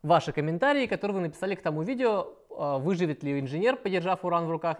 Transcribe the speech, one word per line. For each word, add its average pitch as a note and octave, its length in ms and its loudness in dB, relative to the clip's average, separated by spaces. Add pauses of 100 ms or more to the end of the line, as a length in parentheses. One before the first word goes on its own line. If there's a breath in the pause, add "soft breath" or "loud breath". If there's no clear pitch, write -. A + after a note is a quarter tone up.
ваши D#3 280 4
комментарии, A#3+ 540 2
которые G3+ 300 -2
вы F#3+ 60 0
написали F3 340 -4
к F#3 80 -18
тому D#3 180 -2
видео, A3+ 460 0 (240)
э, C#3+ 260 -2
выживет E3 460 0
ли C#3+ 160 0
инженер, E3+ 380 0
подержав F#3 460 0
уран E3+ 220 2
в E3 60 -2
руках, D#3+ 280 -2